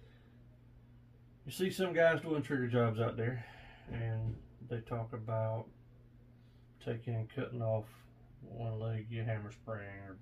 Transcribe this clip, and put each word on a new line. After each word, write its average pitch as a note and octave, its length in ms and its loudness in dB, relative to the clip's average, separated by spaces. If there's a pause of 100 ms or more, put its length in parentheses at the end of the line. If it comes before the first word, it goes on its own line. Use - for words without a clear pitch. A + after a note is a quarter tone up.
(1400)
You B2+ 80 -8
see F#3 180 2
some F#3 220 2
guys E3 280 8
doing D3+ 220 0
trigger B2+ 260 0
jobs A#2 320 6
out A#2 160 2
there, A#2+ 280 0 (460)
and A2+ 460 -2 (320)
they A#2 120 -2
talk A2+ 320 -4
about A2 540 -2 (1160)
taking A#2 320 -2
and A2+ 180 -2
cutting B2 280 -4
off A2 240 2 (540)
one A#2 380 -4
leg A2 280 -2
of A#2 60 -8
your A2+ 120 -2
hammer G#2+ 260 -2
spring G2+ 560 -8
or F#2+ 160 -12